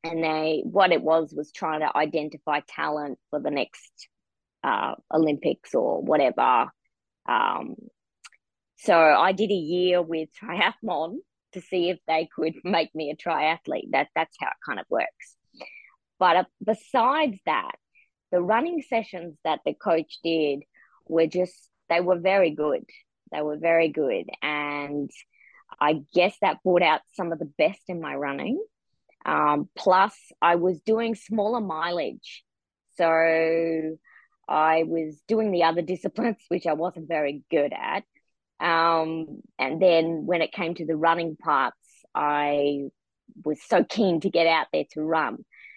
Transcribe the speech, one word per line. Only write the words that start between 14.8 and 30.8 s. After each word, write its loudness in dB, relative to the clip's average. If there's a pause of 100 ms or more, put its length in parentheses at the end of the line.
of -14
works. -6 (800)
But, 6
uh, 4 (200)
besides 0
that, -4 (580)
the 2
running 0
sessions -6
that -2
the -2
coach -2
did 0 (420)
were 2
just, -4 (340)
they 2
were 2
very 4
good. -2 (480)
They -6
were -4
very 2
good. -2 (140)
And -6 (680)
I 2 (120)
guess 2
that -2
brought 4
out 4 (140)
some -6
of -8
the -10
best 0
in -8
my -8
running. -4 (640)
Um, 2
plus, 4 (280)
I 6
was 0